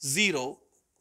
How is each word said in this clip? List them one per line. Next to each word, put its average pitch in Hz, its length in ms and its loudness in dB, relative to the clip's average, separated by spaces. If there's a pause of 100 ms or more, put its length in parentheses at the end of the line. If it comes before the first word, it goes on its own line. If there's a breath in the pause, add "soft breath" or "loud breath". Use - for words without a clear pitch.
ઝીરો 147 540 0 (440)